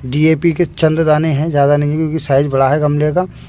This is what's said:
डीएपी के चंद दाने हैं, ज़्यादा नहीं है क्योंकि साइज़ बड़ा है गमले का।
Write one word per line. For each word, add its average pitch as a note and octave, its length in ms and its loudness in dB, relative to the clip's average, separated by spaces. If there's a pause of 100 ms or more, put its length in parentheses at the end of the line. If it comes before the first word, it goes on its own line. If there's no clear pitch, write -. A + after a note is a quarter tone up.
डीएपी D3+ 460 2
के E3+ 140 0
चंद D#3 340 -2
दाने D#3 300 2
हैं, D3+ 200 -2
ज़्यादा C#3+ 260 2
नहीं D3 140 -2
है D3+ 60 -4
क्योंकि D#3 220 -4
साइज़ C#3+ 300 0
बड़ा C3+ 200 2
है D3 120 0
गमले D3 320 0
का। F#3 140 -2 (220)